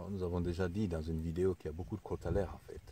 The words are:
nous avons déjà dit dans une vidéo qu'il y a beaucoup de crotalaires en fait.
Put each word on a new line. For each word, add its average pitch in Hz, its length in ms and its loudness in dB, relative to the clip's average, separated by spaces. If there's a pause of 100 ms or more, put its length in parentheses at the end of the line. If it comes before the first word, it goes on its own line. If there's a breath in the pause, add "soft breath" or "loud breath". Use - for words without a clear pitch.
(100)
nous 98 120 -2
avons 87 200 2
déjà 87 260 2
dit 101 180 2
dans 85 140 0
une 80 220 0
vidéo 87 320 4
qu'il - 120 -8
y - 40 -2
a - 20 -8
beaucoup 87 240 -4
de - 60 -10
crotalaires 92 520 0
en - 120 -14
fait. - 260 -12